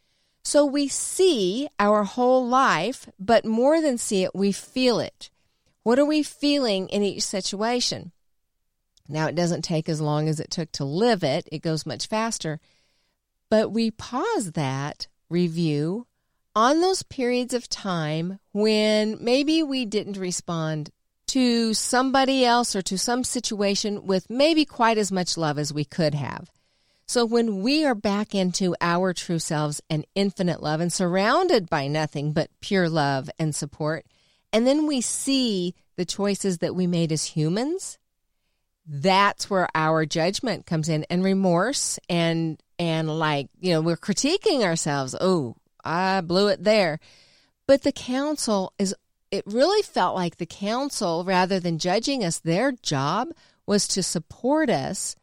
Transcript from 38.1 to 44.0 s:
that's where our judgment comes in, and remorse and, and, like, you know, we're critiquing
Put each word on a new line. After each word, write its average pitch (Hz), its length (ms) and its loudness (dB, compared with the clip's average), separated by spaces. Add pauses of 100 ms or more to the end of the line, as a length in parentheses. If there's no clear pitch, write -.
that's 185 640 2
where 185 240 2
our 156 320 2
judgment 180 600 -2
comes 156 240 -2
in, 156 200 0
and 180 140 0
remorse 190 760 2 (120)
and, 165 520 0 (160)
and, 160 420 -2
like, 151 280 0 (140)
you 180 100 0
know, 160 80 4
we're 165 160 0
critiquing 294 680 0